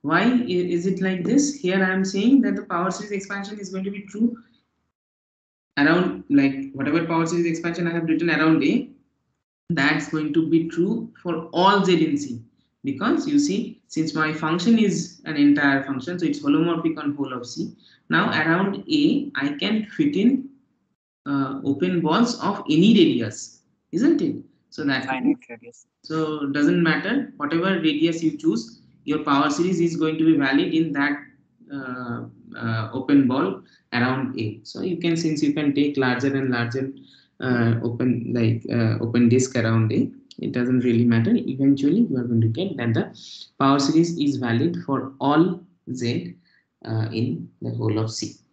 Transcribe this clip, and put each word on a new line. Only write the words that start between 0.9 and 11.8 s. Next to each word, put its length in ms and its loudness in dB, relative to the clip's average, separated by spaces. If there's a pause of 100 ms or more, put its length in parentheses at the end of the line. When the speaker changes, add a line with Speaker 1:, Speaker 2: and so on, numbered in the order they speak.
Speaker 1:
like 220 -2
this? 320 2
Here 280 0
I 80 0
am 140 0
saying 360 4
that 140 0
the 80 -8
power 280 -4
series 200 -10
expansion 480 -8
is 100 -12
going 160 -8
to 60 -6
be 100 -12
true 360 -2 (1400)
around, 520 2
like, 440 2
whatever 320 -2
power 200 0
series 220 -2
expansion 400 -4
I 60 -2
have 100 -2
written 260 0
around 340 2
A, 260 0 (800)
that's 400 0
going 240 -4
to 140 2
be 220 2
true 420 -2 (100)
for 320 -6
all 300 4